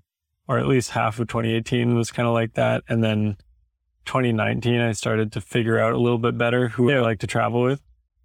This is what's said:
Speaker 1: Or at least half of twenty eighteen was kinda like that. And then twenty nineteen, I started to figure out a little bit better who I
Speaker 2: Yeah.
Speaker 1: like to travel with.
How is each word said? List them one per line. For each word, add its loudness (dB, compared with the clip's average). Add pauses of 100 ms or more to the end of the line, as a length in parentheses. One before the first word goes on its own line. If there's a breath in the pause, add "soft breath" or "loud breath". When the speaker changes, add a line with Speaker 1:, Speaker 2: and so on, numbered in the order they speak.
(480)
Speaker 1:
Or 0
at 0
least 2
half -2
of -2
twenty -2
eighteen 0
was 0
kinda 0
like 0
that. 0
And 0
then 0 (680)
twenty 0
nineteen, 0
I 0
started -2
to -8
figure 0
out 2
a -2
little 2
bit -2
better 0
who 2
I 4
Speaker 2:
Yeah. 2
Speaker 1:
like 0
to -6
travel 0
with. 0 (440)